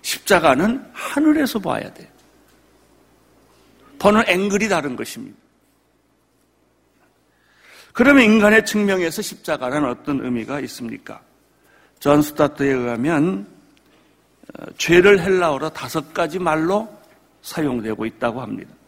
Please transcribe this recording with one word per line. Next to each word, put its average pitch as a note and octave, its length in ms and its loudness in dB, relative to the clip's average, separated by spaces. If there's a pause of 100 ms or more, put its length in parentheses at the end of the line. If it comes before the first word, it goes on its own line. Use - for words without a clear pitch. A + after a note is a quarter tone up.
십자가는 F3 800 0 (100)
하늘에서 D4+ 640 0
봐야 C3 340 -6
돼요. - 140 -20 (1900)
보는 G#3 280 2
앵글이 G3 400 -2
다른 D3 280 -4
것입니다. A2+ 420 -14 (2500)
그러면 C4+ 300 6
인간의 G#3+ 420 6
측면에서 F#3+ 560 -2
십자가는 C#3 640 -4
어떤 B2+ 400 -4
의미가 B2 360 -6
있습니까? A#2 600 -14 (760)
존 D3 220 4
스타트에 C#3+ 500 0
의하면, C#3+ 760 -2 (1080)
어, - 80 -16 (120)
죄를 F3+ 440 6
헬라어로 E3 480 -2
다섯 C#3 440 -10
가지 E3+ 260 -4
말로 F3+ 500 -2 (540)
사용되고 A2+ 640 -4
있다고 A#2 360 -6
합니다. G#2+ 320 -12 (140)